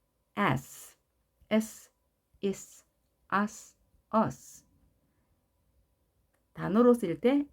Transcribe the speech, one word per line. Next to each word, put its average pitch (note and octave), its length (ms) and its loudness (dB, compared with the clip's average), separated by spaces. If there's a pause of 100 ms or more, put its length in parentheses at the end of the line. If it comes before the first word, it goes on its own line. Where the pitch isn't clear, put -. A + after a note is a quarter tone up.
(360)
S, - 640 -6 (520)
S, - 420 -4 (520)
is, - 420 -8 (460)
us, - 440 -4 (400)
us. - 500 -4 (1900)
단어로 G#3+ 420 4
쓸 E3+ 240 -4
때 C#4+ 340 2